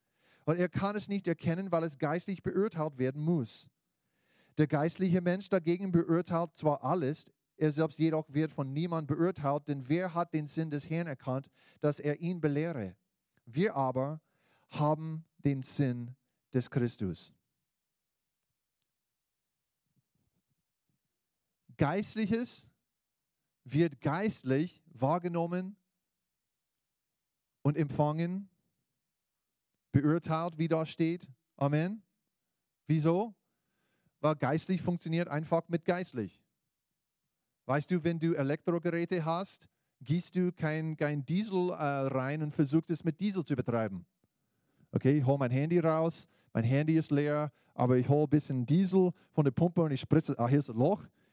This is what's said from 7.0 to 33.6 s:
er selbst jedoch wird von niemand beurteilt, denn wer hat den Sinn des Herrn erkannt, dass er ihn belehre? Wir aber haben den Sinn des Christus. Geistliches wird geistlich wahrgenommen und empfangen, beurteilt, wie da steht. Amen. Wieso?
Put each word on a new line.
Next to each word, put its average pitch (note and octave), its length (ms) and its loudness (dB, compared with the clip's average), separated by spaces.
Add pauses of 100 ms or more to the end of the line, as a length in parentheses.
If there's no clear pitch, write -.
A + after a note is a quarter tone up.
er D#3 160 2
selbst D#3 260 -2
jedoch D#3 300 0
wird D3+ 240 -2
von C3+ 200 -6
niemand D#3+ 340 -2
beurteilt, D3+ 600 0
denn C3+ 220 -4
wer E3+ 240 0
hat E3+ 220 -2
den D#3 120 -2
Sinn D#3+ 240 -4
des D3 200 -6
Herrn E3 160 -2
erkannt, C3+ 420 -4 (320)
dass D3 180 0
er D3 220 -2
ihn E3+ 200 -4
belehre? D3 540 -2 (520)
Wir D3+ 280 0
aber C3+ 460 -2 (500)
haben D#3 540 -2 (140)
den C#3 240 0
Sinn B2 520 -2 (380)
des B2 160 -2
Christus. A2 640 -4 (4000)
Geistliches G3+ 880 -2 (960)
wird C#3+ 360 0
geistlich D#3 880 -2
wahrgenommen E3+ 880 -2 (1900)
und D3 140 2
empfangen, E3 720 -2 (1400)
beurteilt, D#3+ 680 0
wie E3 100 0
da D#3+ 160 0
steht. E3 440 -2 (280)
Amen. D#3 460 0 (840)
Wieso? E3 460 2 (840)